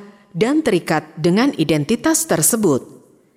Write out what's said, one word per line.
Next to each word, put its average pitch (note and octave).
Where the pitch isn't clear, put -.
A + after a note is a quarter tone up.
dan A#3+
terikat E3
dengan F#3+
identitas E3
tersebut. D#3+